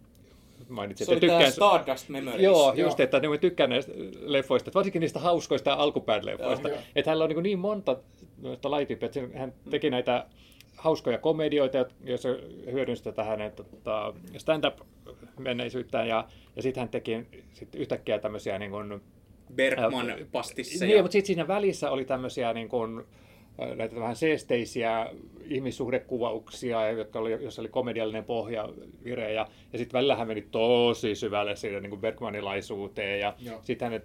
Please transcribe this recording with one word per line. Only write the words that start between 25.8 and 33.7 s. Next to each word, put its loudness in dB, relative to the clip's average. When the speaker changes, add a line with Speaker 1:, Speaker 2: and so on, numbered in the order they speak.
Speaker 1:
jotka -6
oli, -2
jossa -10
oli -10
komediallinen -2
pohja, -4
vire, -6
ja, 0
ja -4
sit -6
välillä 4
hän -4
meni -4
tosi 4
syvälle -2
siitä -6
niinku -10
bergmanilaisuuteen, -4
ja -2
Speaker 3:
Joo. -12
Speaker 1:
sit -4